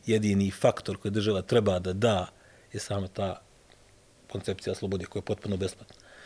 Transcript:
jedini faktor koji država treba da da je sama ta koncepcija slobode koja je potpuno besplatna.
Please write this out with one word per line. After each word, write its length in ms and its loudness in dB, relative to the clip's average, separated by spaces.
jedini 460 4
faktor 460 0
koji 140 -4
država 300 0
treba 380 4
da 140 -2
da 340 2
je 60 -4
sama 280 -4
ta 340 -4
koncepcija 480 -6
slobode 300 -4
koja 140 -8
je 60 -8
potpuno 320 -4
besplatna. 380 -6